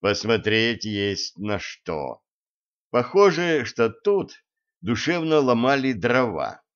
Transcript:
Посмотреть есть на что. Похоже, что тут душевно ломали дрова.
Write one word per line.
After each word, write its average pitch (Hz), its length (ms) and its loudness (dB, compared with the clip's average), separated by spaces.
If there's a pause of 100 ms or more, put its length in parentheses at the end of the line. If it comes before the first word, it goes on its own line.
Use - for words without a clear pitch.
Посмотреть 107 840 0
есть 101 540 -4
на 101 220 -4
что. 71 640 -10 (640)
Похоже, 165 760 2
что 113 260 0
тут - 420 -2 (480)
душевно 156 580 0
ломали 131 540 2
дрова. 110 720 -2 (120)